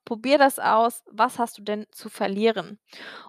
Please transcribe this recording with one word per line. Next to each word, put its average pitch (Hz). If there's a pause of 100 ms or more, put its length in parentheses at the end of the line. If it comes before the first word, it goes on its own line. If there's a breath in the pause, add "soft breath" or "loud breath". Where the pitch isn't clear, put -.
probier 240
das 269
aus. 226
Was 226
hast 240
du 208
denn 208
zu -
verlieren? 208 (500 loud breath)